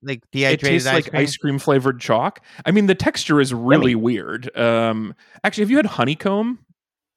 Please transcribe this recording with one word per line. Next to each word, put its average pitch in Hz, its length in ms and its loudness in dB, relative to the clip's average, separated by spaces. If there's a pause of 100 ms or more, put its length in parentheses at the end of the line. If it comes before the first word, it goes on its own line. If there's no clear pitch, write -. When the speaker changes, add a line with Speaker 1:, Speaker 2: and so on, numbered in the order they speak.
Speaker 1:
like, 135 160 -8
Speaker 2:
it - 140 -20
Speaker 1:
dehydrated 139 280 0
Speaker 2:
tastes 135 280 0
Speaker 1:
ice 160 60 2
Speaker 2:
like 160 160 -2
Speaker 1:
cream? 151 120 0
Speaker 2:
ice 147 140 -2
cream 139 220 -2
flavored 135 420 0
chalk. 127 400 -2 (240)
I - 60 0
mean, 202 160 4
the 190 80 4
texture 160 460 0
is 131 120 0
really 131 400 2
Speaker 3:
Yummy. 110 100 0
Speaker 2:
weird. 117 540 -4
Um, 113 580 0 (300)
actually, 208 200 -2
have 202 60 0
you 269 60 4
had 294 100 2
honeycomb? 196 760 -2 (560)